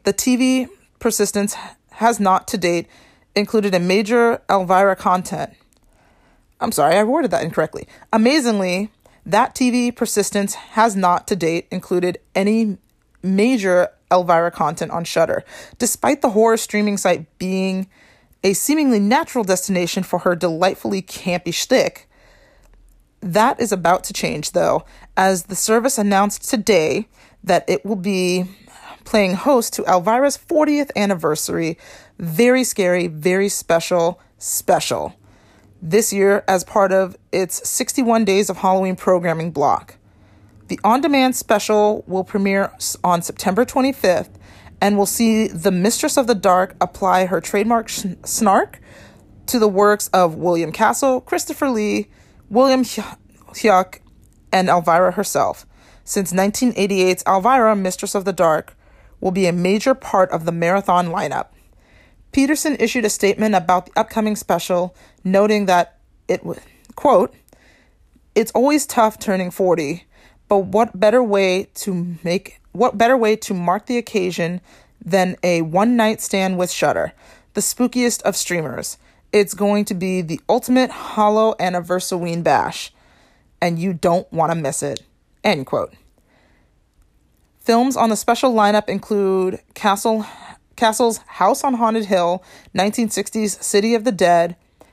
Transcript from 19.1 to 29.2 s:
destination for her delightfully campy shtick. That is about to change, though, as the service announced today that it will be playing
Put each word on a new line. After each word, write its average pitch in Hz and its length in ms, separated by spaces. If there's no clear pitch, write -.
destination 180 580
for 180 180
her 180 140
delightfully 180 680
campy - 500
shtick. - 560
That 208 400
is 226 100
about 180 340
to - 80
change, 160 400
though, 165 320
as 190 280
the 196 120
service 233 420
announced 202 500
today 196 600
that 175 240
it - 160
will 208 120
be 180 480
playing 196 300